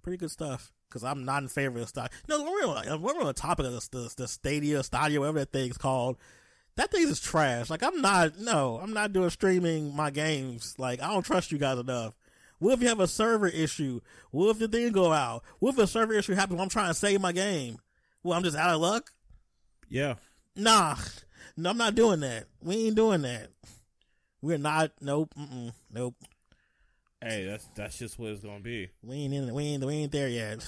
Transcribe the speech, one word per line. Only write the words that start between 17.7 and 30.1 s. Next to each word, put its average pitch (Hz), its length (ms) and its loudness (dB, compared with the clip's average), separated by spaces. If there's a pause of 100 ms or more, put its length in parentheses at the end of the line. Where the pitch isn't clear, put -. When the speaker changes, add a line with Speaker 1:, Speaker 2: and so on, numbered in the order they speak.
Speaker 1:
Well, 175 160 0
I'm 185 60 0
just 151 120 0
out 165 160 4
of 160 80 2
luck? 202 300 0 (760)
Speaker 2:
Yeah. 131 260 -2 (400)
Speaker 1:
Nah. 202 400 6 (600)
No, 170 140 -2
I'm 226 80 -2
not 226 180 2
doing 214 240 6
that. 120 260 -6 (160)
We 180 140 -2 (100)
ain't 220 100 2
doing 214 260 6
that. 120 280 -6 (880)
We're 156 160 0
not, 151 440 2
nope, 147 360 0
mm-mm, 127 360 -10 (180)
nope. 123 240 -6 (1040)
Speaker 2:
Hey, 110 260 -6
that's, 104 280 -8
that's 101 240 -10
just 117 200 -12
what 110 120 -8
it's 104 140 -10
gonna 101 160 -14
be. 104 300 -10 (120)
Speaker 1:
We 123 140 -12
ain't 139 180 -4
in, 135 180 -4
we 143 120 -4
ain't, 143 200 -4
we 143 100 -4
ain't 151 180 -4